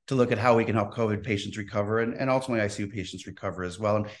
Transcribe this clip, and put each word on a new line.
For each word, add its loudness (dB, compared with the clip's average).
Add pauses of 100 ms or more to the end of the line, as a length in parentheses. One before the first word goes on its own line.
to -2
look 4
at 2
how 6
we 4
can 0
help 0
covid 0
patients -2
recover -2
and, -2
and 0
ultimately 2
I 2
C -6
U -4
patients -8
recover -6
as -8
well. 2
And, 0 (140)